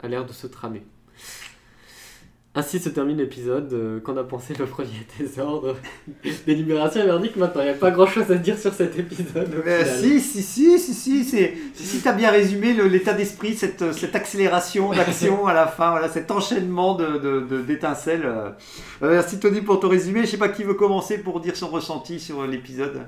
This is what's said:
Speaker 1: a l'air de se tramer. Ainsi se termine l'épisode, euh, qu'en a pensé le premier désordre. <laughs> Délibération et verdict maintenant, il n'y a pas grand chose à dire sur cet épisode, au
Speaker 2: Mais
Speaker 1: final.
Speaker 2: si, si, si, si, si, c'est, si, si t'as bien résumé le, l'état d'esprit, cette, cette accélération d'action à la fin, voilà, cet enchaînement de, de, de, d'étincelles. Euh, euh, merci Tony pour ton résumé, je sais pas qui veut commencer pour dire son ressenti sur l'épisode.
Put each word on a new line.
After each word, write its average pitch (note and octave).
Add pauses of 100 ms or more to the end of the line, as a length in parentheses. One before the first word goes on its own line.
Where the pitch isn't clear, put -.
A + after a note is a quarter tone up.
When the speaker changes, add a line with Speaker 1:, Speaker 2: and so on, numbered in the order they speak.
Speaker 1:
a B2
l'air B2
de A#2+
se -
tramer. A2+ (1700)
Ainsi D3
se F3
termine C#3+
l'épisode, C3
euh, A2+
qu'en C3
a B2+
pensé B2+
le C#3
premier B2+ (280)
désordre. C3+ (340)
<laughs> -
Délibération D#3
et G3+
verdict F#3+
maintenant, F3
il -
n'y C#3+
a C#3
pas F3+
grand F3+
chose G3+
à F3+
dire F3+
sur G3
cet E3+
épisode, E3+
au D#3+
Speaker 2:
Mais E3+
Speaker 1:
final. -
Speaker 2:
si, C4+
si, -
si, E4
si, C4+
si, C4+
c'est, G3 (200)
si, -
si G3+
t'as C4
bien A3
résumé G3+
le, G#3
l'état F#3
d'esprit, G#3
cette, E3+
cette D#3+
accélération F#3+
d'action G3
à F3+
la D#3+
fin, E3
voilà, D#3+
cet D#3+
enchaînement F#3
de, D#3
de, C#3
de, B2+
d'étincelles. D3+
Euh, A2 (520)
euh, D3
merci F3
Tony G3+
pour G3
ton F#3+
résumé, F#3
je -
sais G#3
pas G3+
qui G3+
veut G3
commencer G3
pour F3
dire E3+
son F3
ressenti D#3+
sur C#3
l'épisode. C3